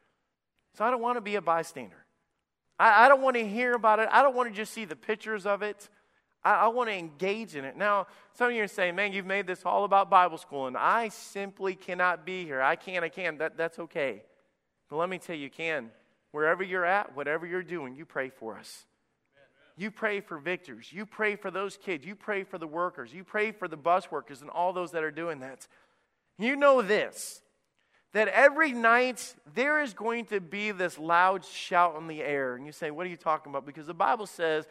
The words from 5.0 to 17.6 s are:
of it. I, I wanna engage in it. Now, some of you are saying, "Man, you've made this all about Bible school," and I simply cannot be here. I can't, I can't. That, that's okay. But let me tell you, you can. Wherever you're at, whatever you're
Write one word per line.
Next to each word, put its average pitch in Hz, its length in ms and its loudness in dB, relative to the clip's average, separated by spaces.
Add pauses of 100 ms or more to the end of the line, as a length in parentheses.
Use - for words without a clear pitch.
of 202 160 0
it. 208 280 -8 (520)
I, 190 120 4
I 202 140 4
wanna 233 240 0
engage 180 640 -4
in 139 100 -8
it. 131 100 -10
Now, 202 320 0 (260)
some 247 160 0
of 240 60 -2
you 220 80 0
are 202 40 -2
saying, 180 280 -2
"Man, 202 160 0
you've 190 140 -6
made 190 220 -4
this 180 180 -8
all 196 180 2
about 196 260 2
Bible 180 280 6
school," 139 300 -8
and 127 100 -6
I 214 320 2
simply 196 640 -8
cannot 180 500 -2
be 185 200 -8
here. 139 160 -4
I 147 160 2
can't, 180 260 -6
I 165 60 -4
can't. 160 300 -6
That, 160 180 -4
that's 165 220 -4
okay. 139 440 -6 (680)
But 147 80 -8
let 175 120 -2
me 185 80 -6
tell 170 180 -12
you, 147 80 -10
you 139 60 -12
can. 151 420 -6 (400)
Wherever 160 320 0
you're 185 220 -2
at, 185 300 0
whatever 147 300 -4
you're 180 180 -6